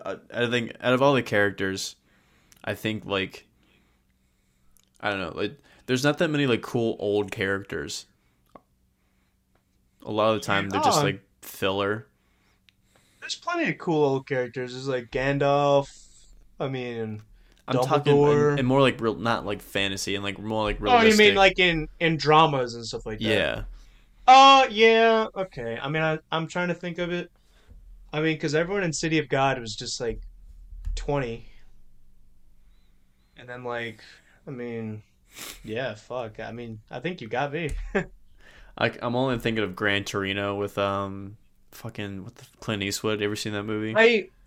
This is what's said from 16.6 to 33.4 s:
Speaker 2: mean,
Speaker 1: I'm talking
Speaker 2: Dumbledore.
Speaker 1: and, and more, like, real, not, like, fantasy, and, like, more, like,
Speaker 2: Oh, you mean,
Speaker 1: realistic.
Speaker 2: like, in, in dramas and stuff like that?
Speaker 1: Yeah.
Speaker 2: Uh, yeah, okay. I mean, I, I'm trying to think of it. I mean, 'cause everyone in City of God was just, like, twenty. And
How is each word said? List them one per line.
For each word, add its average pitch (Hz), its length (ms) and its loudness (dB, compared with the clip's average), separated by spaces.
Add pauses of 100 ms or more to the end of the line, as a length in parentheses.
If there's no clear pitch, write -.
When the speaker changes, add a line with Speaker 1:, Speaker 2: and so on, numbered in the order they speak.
Speaker 2:
mean, 117 540 -8 (460)
Speaker 1:
I'm 127 160 0
talking 143 300 4
Speaker 2:
Dumbledore. 147 360 6
Speaker 1:
and, 143 100 0
and 123 80 2
more, 131 120 4
like, 127 200 4
real, 110 140 0
not, 98 320 -2
like, 101 160 -6
fantasy, 98 540 -4
and, 101 80 -6
like, 98 160 -6
more, 107 240 -4
like, 104 160 -2
Speaker 2:
Oh, - 40 -4
you 208 60 2
mean, 240 120 6 (160)
Speaker 1:
realistic. 202 180 8
Speaker 2:
like, 190 240 6
in, 165 260 2 (140)
in 165 160 0
dramas 143 580 4
and 117 100 -12
stuff 113 220 -10
like 110 140 -8
that? 110 40 -4
Speaker 1:
Yeah. 90 380 0 (640)
Speaker 2:
Uh, 269 440 10
yeah, 226 640 6
okay. 117 480 -8
I 139 60 -6
mean, 156 140 0
I, 156 160 0 (120)
I'm 160 160 -2
trying 180 220 -4
to 170 60 -2
think 170 240 -10
of 175 120 -4
it. 175 220 -6 (800)
I 156 80 -2
mean, 156 180 0
'cause 151 160 -2
everyone 185 300 0
in 165 80 -2
City 160 260 -2
of 151 100 -2
God 135 300 0
was 113 160 -10
just, - 260 -10
like, 117 200 -6 (720)
twenty. 123 520 -6 (1900)
And 123 120 -20